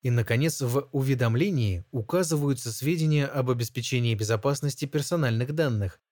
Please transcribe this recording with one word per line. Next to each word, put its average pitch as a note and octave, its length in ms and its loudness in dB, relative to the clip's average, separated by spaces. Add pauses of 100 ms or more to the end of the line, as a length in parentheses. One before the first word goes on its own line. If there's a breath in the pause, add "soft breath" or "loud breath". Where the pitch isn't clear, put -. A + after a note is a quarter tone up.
И, C3 60 0
наконец, A#2+ 520 2
в C3+ 320 0
уведомлении B2+ 960 2
указываются C#3+ 800 -2
сведения D3+ 540 0
об C3+ 240 -2
обеспечении A#2+ 680 0
безопасности A#2 720 -2
персональных C#3+ 680 0
данных A#2+ 460 -2 (120)